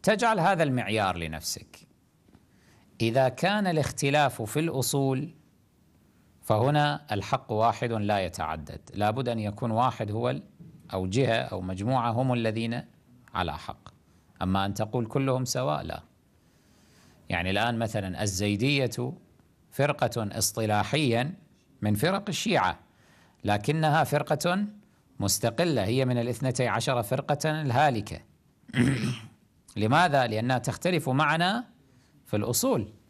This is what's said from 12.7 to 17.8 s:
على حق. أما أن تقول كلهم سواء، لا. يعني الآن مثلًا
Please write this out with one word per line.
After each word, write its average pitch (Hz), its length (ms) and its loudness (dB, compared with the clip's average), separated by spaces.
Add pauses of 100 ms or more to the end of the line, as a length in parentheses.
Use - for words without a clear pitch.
على 80 240 -2
حق. - 320 -14 (520)
أما 95 240 2
أن 101 80 -4
تقول 110 320 -2
كلهم 131 400 0
سواء، 139 380 -2
لا. - 200 -8 (1300)
يعني 90 200 0
الآن 113 300 0
مثلًا 104 440 -4